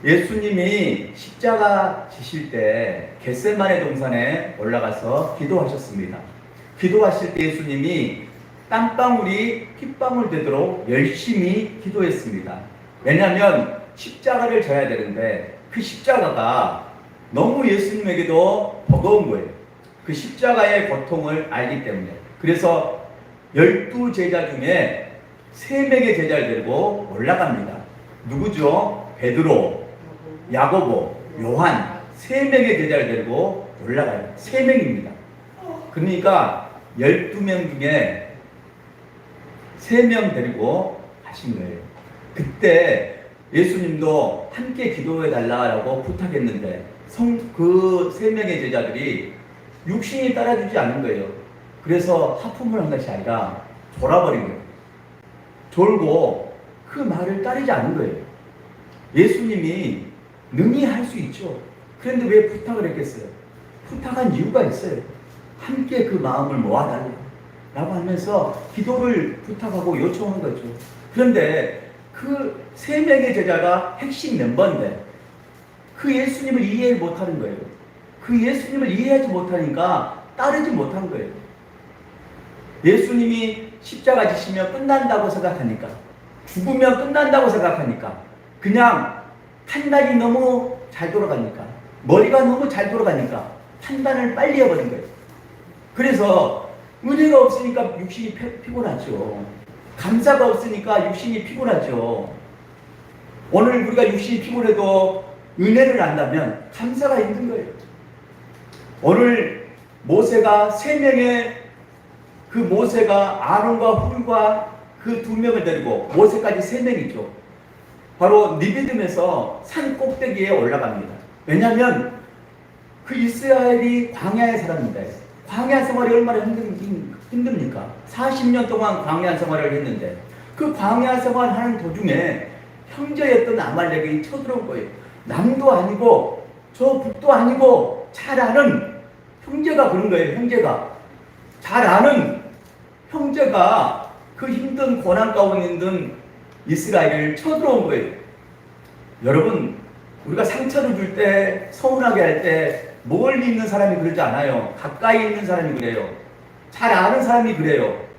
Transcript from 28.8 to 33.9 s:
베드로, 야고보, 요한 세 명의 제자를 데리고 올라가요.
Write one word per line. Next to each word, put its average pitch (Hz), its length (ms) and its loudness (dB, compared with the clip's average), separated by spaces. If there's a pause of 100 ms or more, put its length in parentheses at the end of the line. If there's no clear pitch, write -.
베드로, 143 680 0 (680)
야고보, 147 640 0 (260)
요한 180 580 0 (140)
세 269 300 -2
명의 240 340 4
제자를 147 300 0
데리고 113 600 -4 (160)
올라가요. - 520 -2